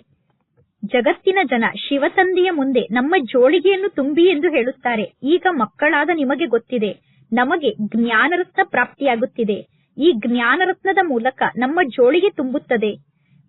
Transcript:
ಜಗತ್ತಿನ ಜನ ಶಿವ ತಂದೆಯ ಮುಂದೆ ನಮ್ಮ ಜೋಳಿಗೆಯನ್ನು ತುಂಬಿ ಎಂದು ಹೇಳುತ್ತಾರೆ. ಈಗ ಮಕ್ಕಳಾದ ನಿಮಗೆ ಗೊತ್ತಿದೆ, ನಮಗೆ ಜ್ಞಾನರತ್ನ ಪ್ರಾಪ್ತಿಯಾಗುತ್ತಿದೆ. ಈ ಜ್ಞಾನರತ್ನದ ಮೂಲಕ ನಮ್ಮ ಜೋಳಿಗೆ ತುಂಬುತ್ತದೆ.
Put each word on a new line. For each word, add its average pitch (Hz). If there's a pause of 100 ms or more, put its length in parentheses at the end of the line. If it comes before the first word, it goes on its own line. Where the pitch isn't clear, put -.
(840)
ಜಗತ್ತಿನ 302
ಜನ 240 (140)
ಶಿವ 277
ತಂದೆಯ 359
ಮುಂದೆ 269
ನಮ್ಮ 247 (100)
ಜೋಳಿಗೆಯನ್ನು 349
ತುಂಬಿ 302
ಎಂದು 330
ಹೇಳುತ್ತಾರೆ. 240 (200)
ಈಗ 320
ಮಕ್ಕಳಾದ 294
ನಿಮಗೆ 285
ಗೊತ್ತಿದೆ, 226 (420)
ನಮಗೆ 262 (160)
ಜ್ಞಾನರತ್ನ 240
ಪ್ರಾಪ್ತಿಯಾಗುತ್ತಿದೆ. 240 (380)
ಈ 294 (100)
ಜ್ಞಾನರತ್ನದ 277
ಮೂಲಕ 254 (140)
ನಮ್ಮ 262 (100)
ಜೋಳಿಗೆ 302
ತುಂಬುತ್ತದೆ. 247 (560)